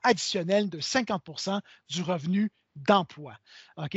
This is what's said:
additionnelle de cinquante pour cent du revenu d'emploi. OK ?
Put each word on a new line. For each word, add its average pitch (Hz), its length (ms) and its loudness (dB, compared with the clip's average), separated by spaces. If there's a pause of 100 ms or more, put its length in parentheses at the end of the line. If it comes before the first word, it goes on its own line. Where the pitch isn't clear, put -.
additionnelle 202 640 2
de 165 120 -10
cinquante 214 440 -2
pour 151 160 -12
cent 196 200 -2 (280)
du 170 140 -4
revenu 180 500 0 (220)
d'emploi. 147 640 2 (400)
OK ? 151 180 -4